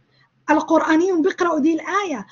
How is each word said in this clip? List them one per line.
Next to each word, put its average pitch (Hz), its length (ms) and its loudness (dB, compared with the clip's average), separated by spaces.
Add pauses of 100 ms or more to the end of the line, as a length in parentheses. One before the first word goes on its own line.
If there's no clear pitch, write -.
(500)
القرآنيون 320 720 2
بيقرأوا 349 380 0
دي 320 140 2
الآية 311 580 -4